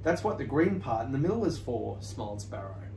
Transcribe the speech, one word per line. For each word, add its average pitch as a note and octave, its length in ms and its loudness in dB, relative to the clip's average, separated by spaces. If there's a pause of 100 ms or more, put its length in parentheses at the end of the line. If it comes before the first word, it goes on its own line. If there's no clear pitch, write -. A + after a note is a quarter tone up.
that's E3+ 200 2
what G#3+ 140 2
the C#3 80 -4
green E3+ 340 4
part - 260 0
in C3+ 60 -4
the C3+ 60 0
middle G3 280 2
is E3 120 2
for, G#2+ 420 -2
smiled G#2 420 -6
Sparrow. G2 420 -8 (140)